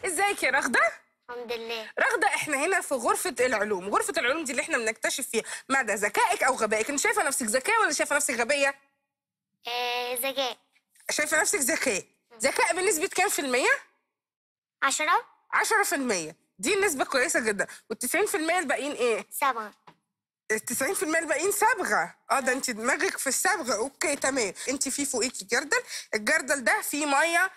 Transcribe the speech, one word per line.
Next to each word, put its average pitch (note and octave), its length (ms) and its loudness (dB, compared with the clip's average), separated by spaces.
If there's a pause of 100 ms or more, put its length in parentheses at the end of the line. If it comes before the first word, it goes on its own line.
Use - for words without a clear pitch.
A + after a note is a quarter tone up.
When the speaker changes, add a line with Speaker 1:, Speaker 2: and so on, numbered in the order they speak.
(180)
Speaker 1:
ازيك G4+ 260 0
يا D4 80 2
رغدة؟ C4 300 2 (500)
Speaker 2:
الحمد A#3+ 220 -8
لله. A3+ 460 -8
Speaker 1:
رغدة، G#4+ 280 2
احنا D4+ 300 0
هنا F4 240 2
في - 140 -4
غرفة D#4 460 0
العلوم. G#3+ 540 0
غرفة G4+ 240 0
العلوم D4 260 0
دي B3 80 -6
اللي C4+ 100 -2
احنا D4+ 160 0
بنكتشف A#3+ 500 -2
فيها A3 140 -2 (260)
مدى B3+ 260 2
ذكائك F4+ 480 2
او C4 120 4
غبائك. A3 360 0
انت C#4+ 100 -2
شايفة G#4+ 220 2
نفسك C4+ 240 -2
ذكية C4 320 2
ولا F#4+ 140 2
شايفة D4 240 0
نفسك C#4+ 180 0
غبية؟ C#4 400 2 (920)
Speaker 2:
آه، B3 460 -4
ذكاء. C4 420 -4 (540)
Speaker 1:
شايفة D4+ 300 0
نفسك - 180 2
ذكية. B3+ 440 0 (280)
Speaker 2:
مم. - 80 -20
Speaker 1:
ذكاء E4+ 380 2
بنسبة F#4 320 0
كام F#4 200 2
في - 100 -2
المية؟ D4+ 400 2 (1040)
Speaker 2:
عشرة. D#4 420 2 (280)
Speaker 1:
عشرة A4 300 2
في G4 120 0
المية. G3 420 -2 (220)
دي C4+ 180 0
نسبة F#4 280 2
كويسة C#4+ 360 0
جدًا. G#3 260 0 (240)
والتسعين D#4 360 -2
في G4+ 100 -2
المية E4 220 2
الباقيين C4+ 340 -2
ايه؟ A3+ 380 0
Speaker 2:
صبغة. A#3+ 420 -2 (800)
Speaker 1:
التسعين B3+ 440 -2
في - 80 -2
المية D#4+ 160 0
الباقيين D#4+ 340 0
صبغة. E4 600 2 (160)
اه، B3+ 100 2
ده B3+ 120 0
انت B3+ 180 -2
دماغك C4+ 480 0
في - 80 -4
الصبغة. C4+ 500 0
اوكي، C#4 400 -2
تمام. C4 380 0 (140)
انت C4+ 200 -2
في C#4 180 -4
فوقيكي A#3+ 380 -4
جردل، D#4 380 0 (320)
الجردل C#4 500 0
ده G4 160 2
فيه D4+ 260 -4
مية E4 500 2